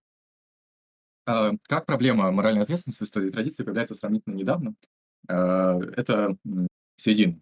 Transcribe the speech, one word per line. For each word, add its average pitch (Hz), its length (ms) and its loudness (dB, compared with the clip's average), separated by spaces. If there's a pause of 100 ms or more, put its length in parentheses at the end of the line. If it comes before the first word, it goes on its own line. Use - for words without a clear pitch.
(1300)
А, 110 260 2 (160)
как 160 180 0
проблема 117 460 4
моральной 104 300 2
ответственности 135 400 -4
в 104 40 -6
истории 95 240 -2
традиции 117 320 -4
появляется 113 320 -4
сравнительно 107 400 -4
недавно. 110 400 -2 (540)
А, 92 500 2 (180)
это, - 400 0 (100)
м, 92 200 -2 (300)
середина 104 460 2